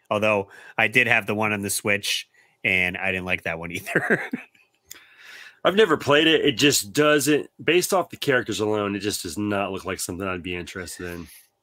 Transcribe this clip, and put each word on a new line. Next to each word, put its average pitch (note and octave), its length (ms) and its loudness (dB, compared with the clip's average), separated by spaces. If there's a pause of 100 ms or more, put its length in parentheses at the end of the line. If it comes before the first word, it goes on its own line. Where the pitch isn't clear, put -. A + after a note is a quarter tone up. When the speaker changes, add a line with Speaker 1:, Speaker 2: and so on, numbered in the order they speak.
Speaker 1:
Although G#2+ 400 2 (280)
I A2+ 100 4
did A#2+ 200 4
have A2+ 180 2
the G#2+ 100 -2
one G#2+ 180 0
on G2+ 80 -2
the G2+ 80 -2
Switch, - 580 -2 (360)
and F#2 340 2
I F#2+ 140 -2
didn't F#2 140 -4
like F2+ 180 -4
that E2 140 -4
one E2+ 140 -10
<laughs> - 0 -
either. - 500 -2 (1400)
Speaker 2:
I've F3+ 100 4
never F#3+ 220 6
played D3+ 300 4
it. D3+ 180 4
It C#3+ 80 4
just G#2+ 400 2
doesn't, D3 560 2 (120)
based E3+ 320 2
off F3+ 160 0
the - 80 -16
characters A2+ 420 0
alone, G#2+ 360 0
it G2+ 40 -4
just G2 240 -4
does E2 140 -8
not G2+ 340 -2
look F#2 140 -8
like F#2 140 -6
something F#2+ 280 -6
I'd F2+ 160 -6
be F2+ 120 -8
interested F2 520 -10
in. E2+ 200 -10 (360)